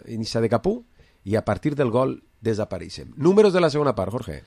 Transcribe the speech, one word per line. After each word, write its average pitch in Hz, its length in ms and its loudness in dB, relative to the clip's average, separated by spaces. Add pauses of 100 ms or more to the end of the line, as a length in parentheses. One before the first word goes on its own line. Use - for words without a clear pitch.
inicia 113 340 -4
de 113 80 2
capú, 190 360 -2 (400)
i 98 100 -2
a 107 100 0
partir 151 300 -2
del 135 160 0
gol 131 320 0 (200)
desapareixem. 101 720 -6
Números 190 380 6
de 180 80 2
la 165 80 4
segona 143 260 0
part, 95 160 -4
Jorge. 90 360 -8